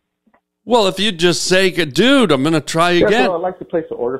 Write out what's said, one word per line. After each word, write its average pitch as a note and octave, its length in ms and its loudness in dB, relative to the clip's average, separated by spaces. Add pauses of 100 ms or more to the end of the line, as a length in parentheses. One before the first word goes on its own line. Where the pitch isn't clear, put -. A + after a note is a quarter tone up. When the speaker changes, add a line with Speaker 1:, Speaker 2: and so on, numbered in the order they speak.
(640)
Speaker 1:
Well, G#3+ 220 2
if F#3 120 -4
you G#3 140 -2
just E3 300 0
say, F#3 280 2
"Dude, E3+ 600 2
I'm C3 100 0
gonna D#3+ 160 0
try E3 320 -2
Speaker 2:
Yes, F3 160 2
Speaker 1:
again." A3 180 2
Speaker 2:
hello, F#3 120 -2
I'd E3 40 -8
like F3+ 180 -6
to D#3+ 60 -16
place E3 260 -4
an - 60 -10
order B2 220 -6